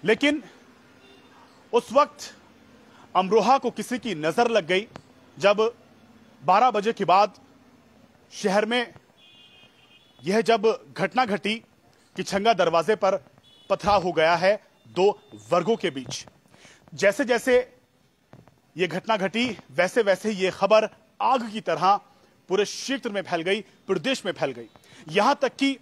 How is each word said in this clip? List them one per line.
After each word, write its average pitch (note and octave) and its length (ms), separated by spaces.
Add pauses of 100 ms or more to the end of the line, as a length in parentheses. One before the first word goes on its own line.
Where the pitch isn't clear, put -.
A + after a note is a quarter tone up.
लेकिन C4+ 380 (1300)
उस A#3 200
वक्त - 420 (800)
अमरोहा G3+ 420
को A#3+ 120
किसी A#3+ 280
की G#3+ 160
नजर E3 340
लग G#3 180
गई, F#3+ 220 (500)
जब G#3 360 (720)
बारह G#3+ 260
बजे G#3+ 220
के G3+ 120
बाद F#3+ 300 (960)
शहर G#3 340
में A#3+ 280 (1300)
यह G3 160
जब A3 460 (120)
घटना G3+ 260
घटी G#3 300 (600)
कि F#3 60
छंगा G3+ 300
दरवाजे E3+ 440
पर G3 200 (540)
पथराव G3 320
हो F3+ 100
गया D#3+ 240
है G3 280 (240)
दो F#3 320 (300)
वर्गों F3 260
के F3+ 140
बीच। - 360 (680)
जैसे G3 300
जैसे B3 520 (1000)
ये F3 100
घटना F#3 300
घटी, G3+ 420 (120)
वैसे F3+ 320
वैसे G3+ 280
ये F#3 200
खबर G#3 380 (320)
आग A#3 300
की G#3+ 100
तरह F3+ 360 (520)
पूरे G3 160
क्षेत्र B3 460
में G3 120
फैल E3+ 200
गई, G3 180
पूरे - 400
देश B3 260
में F3 60
फैल C#3+ 180
गई। A#2 160 (420)
यहां G3+ 260
तक - 220
कि C4+ 260